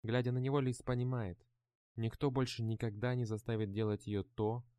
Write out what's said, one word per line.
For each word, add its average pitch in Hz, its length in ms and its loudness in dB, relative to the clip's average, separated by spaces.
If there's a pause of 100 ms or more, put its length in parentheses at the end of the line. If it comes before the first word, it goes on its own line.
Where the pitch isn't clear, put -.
Глядя 123 300 2
на 127 60 0
него, 135 220 2
Лис 127 220 0
понимает, 123 640 -2 (500)
никто 113 340 0
больше 127 320 0
никогда 113 520 -2
не 123 100 0
заставит 107 460 -2
делать 107 360 0
ее 101 160 0
то 110 420 -2 (140)